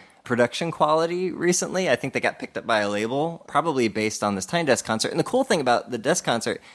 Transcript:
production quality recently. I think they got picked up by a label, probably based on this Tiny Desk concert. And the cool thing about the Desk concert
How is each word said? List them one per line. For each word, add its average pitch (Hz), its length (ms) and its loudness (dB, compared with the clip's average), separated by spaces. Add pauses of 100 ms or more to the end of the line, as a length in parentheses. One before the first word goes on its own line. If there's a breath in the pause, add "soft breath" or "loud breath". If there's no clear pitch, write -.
(220 loud breath)
production 123 500 0
quality 165 580 2
recently. 175 580 0
I 131 60 4
think 135 180 -2
they 123 60 -2
got - 220 -2
picked - 180 -8
up 80 80 -10
by 110 140 2
a 104 80 0
label, 127 580 -2
probably 139 400 0
based 107 380 -2
on 104 100 2
this 95 100 -4
Tiny 170 220 -2
Desk 123 180 2
concert. 113 260 -2
And 160 100 -2
the 156 40 2
cool 254 200 0
thing 190 160 2
about - 320 0
the 120 60 -2
Desk 135 260 0
concert 117 360 -2 (140 loud breath)